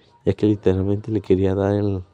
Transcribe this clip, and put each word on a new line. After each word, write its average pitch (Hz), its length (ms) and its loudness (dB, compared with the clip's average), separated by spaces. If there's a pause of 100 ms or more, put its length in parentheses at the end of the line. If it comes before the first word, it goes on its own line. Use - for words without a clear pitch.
(260)
ya 101 80 2
que - 120 -2
literalmente 101 640 0
le 107 100 -2
quería 95 340 0
dar 98 200 0
el 98 280 -2 (100)